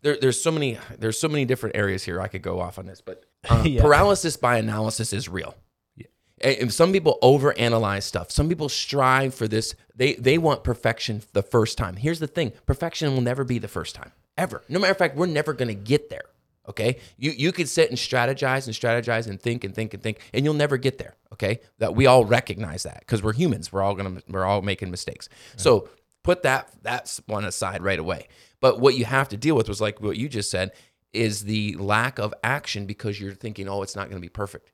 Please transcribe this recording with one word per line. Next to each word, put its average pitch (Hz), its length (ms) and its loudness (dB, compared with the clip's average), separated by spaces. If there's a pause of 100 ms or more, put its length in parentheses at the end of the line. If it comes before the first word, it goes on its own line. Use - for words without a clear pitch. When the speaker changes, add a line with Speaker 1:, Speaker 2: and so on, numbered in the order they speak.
Speaker 1:
There, 147 160 2
there's 131 240 2
so 165 80 0
many, 143 280 -2 (200)
there's 113 200 -2
so 160 100 0
many 147 160 0
different 123 320 -2
areas 98 280 0
here 90 160 -4
I 95 80 -4
could 90 140 -10
go 90 180 -4
off 87 180 -8
on 92 80 -14
this, 92 160 -18
but, - 220 -16 (240)
uh, - 140 6
Speaker 2:
<laughs> - 40 2
Yeah. 139 160 4
Speaker 1:
paralysis 165 560 6
by 120 200 2
analysis 110 540 -2
is 98 160 -4
real. 90 260 -8 (420)
Speaker 2:
Yeah. - 100 -20 (360)
Speaker 1:
A-, 127 200 2
and 120 100 -2
some 170 200 4
people 170 300 4
overanalyze 117 840 4
stuff. - 260 -8
Some 147 180 2
people 151 220 -2
strive 131 640 2
for 110 140 -2
this. 110 260 -2 (200)
They, 131 200 2
they 131 240 4
want 156 260 0
perfection 113 580 -2 (120)
the 101 80 2
first 110 340 2
time. 92 200 -4
Here's 156 240 -2
the 156 60 -4
thing. 139 260 -2 (120)
Perfection 151 480 -2
will 131 100 2
never 127 220 -2
be 123 140 -2
the 104 100 -8
first - 260 -8
time, - 180 -18 (260)
ever. 151 320 -6
No 151 80 -2
matter 196 140 2
of 185 60 0
fact, 160 180 2
we're 170 100 0
never 151 260 -2
gonna 120 220 -2
get 107 340 -2
there. - 140 -12 (460)
Okay, 110 280 -2 (200)
you, 139 140 -2
you 147 220 0
could 165 160 -4
sit 160 220 2
and 127 60 -4
strategize 131 680 0
and 110 80 -6
strategize 113 540 0
and 98 120 -8
think 120 220 -2
and 98 100 -8
think 107 220 -6
and 98 80 -14
think, 107 160 -6 (160)
and 135 100 2
you'll 151 80 2
never 147 240 2
get 127 220 -2
there. - 160 -12 (180)
Okay, 110 280 -2 (180)
that 101 160 0
we 131 120 6
all 127 180 10
recognize 95 580 -2
that - 240 -12
'cause 107 160 0
we're 107 120 0
humans. 139 380 0
We're 98 100 0
all 101 120 2
gonna, 92 340 -6
we're 95 160 -2
all 98 180 2
making 95 280 -4
mistakes. - 380 -8 (240)
Speaker 2:
Right. 110 80 -14
Speaker 1:
So 110 280 6 (360)
put 135 180 2
that, 135 260 0 (140)
that's - 440 -6
one 104 180 -4
aside 95 400 -4
right 95 160 0
away. - 260 -6 (340)
But 127 200 4
what 127 160 6
you 120 80 0
have 131 240 0
to 101 80 -10
deal 143 180 0
with 113 140 2
was, 101 120 -6
like, 104 200 -4
what 101 160 -4
you 131 120 -4
just 110 220 -6
said, 95 220 -2 (400)
is 104 320 -2
the 104 320 -2
lack 107 420 -2
of 104 240 -4
action 120 420 -4
because 101 360 -8
you're 98 120 -8
thinking, 98 360 -10
"Oh, 98 140 -6
it's 98 120 -10
not 98 140 -8
gonna 95 120 -12
be 87 80 -12
perfect." - 460 -10